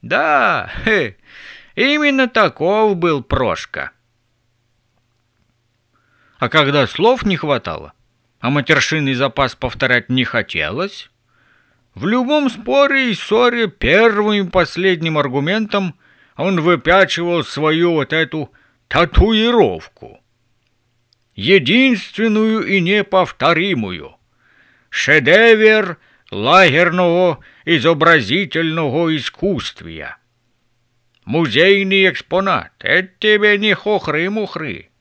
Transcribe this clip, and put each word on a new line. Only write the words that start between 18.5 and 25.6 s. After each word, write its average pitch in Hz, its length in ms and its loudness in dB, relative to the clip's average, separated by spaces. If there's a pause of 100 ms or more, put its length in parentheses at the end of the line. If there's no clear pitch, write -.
татуировку. 202 1300 0 (1120)
Единственную 214 1300 0
и 196 140 0
неповторимую. 170 1400 -2 (760)
Шедевр 214 1080 4 (320)